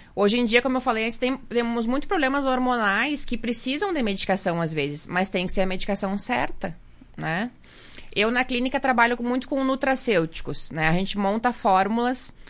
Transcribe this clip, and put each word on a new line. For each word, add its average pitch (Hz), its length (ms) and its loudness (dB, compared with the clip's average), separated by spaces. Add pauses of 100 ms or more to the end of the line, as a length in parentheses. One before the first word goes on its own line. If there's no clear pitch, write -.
(160)
Hoje 208 240 4
em 247 60 2
dia, 233 160 4
como 254 160 0
eu 254 40 -2
falei 226 240 0
antes, 226 120 -4
tem, 254 200 0
temos 233 480 -2
muitos 262 220 0
problemas 285 380 0
hormonais 247 800 2
que 240 120 -2
precisam 262 560 -2
de 294 100 0
medicação 196 580 0
às 160 120 -2
vezes, 147 340 -2
mas 190 220 0
tem 185 160 -2
que 180 80 -2
ser 202 80 2
a 185 40 4
medicação 196 520 -2
certa, 202 580 -4 (400)
né? 165 340 -4 (640)
Eu 214 140 2
na 247 140 0
clínica 254 360 -2
trabalho 240 380 2
com, 240 60 -6
muito 247 240 -2
com 269 160 -2
nutracêuticos, 254 1080 0
né? 160 180 0
A 160 60 4
gente 196 240 0
monta 214 340 0
fórmulas 226 840 2 (140)